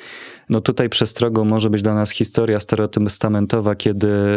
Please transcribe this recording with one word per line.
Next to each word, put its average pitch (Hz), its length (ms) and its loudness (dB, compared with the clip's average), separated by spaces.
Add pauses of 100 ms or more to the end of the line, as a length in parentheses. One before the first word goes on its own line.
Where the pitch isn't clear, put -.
(480)
No 113 120 0
tutaj 123 280 0
przestrogą 113 560 0
może 110 260 2
być 104 120 0
dla 107 120 0
nas 107 160 0
historia 110 500 0
starotestamentowa, 104 1160 0
kiedy 104 340 0 (280)